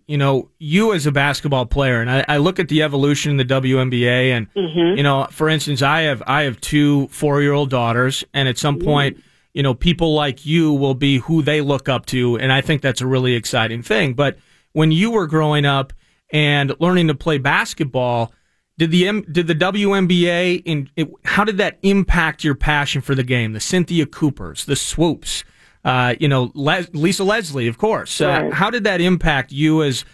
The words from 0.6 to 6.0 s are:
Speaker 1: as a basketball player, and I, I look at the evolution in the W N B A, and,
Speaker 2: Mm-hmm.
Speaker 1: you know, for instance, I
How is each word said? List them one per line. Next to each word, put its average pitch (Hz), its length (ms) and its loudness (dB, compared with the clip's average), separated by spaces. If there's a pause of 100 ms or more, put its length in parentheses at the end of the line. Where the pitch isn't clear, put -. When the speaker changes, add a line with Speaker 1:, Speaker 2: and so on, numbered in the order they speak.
Speaker 1:
as 151 120 -2
a 151 60 0
basketball 139 540 0
player, 131 340 0
and 117 100 -2
I, 131 200 0
I 147 80 2
look 180 220 2
at 165 100 -2
the 151 140 2
evolution 143 480 0
in 143 40 0
the 135 80 2
W 131 360 0
N 131 100 0
B 120 180 0
A, 127 240 2
and, 117 220 -2
Speaker 2:
Mm-hmm. 170 440 0
Speaker 1:
you 143 60 2
know, 135 280 0
for 156 180 -2
instance, 143 320 -2
I 147 200 2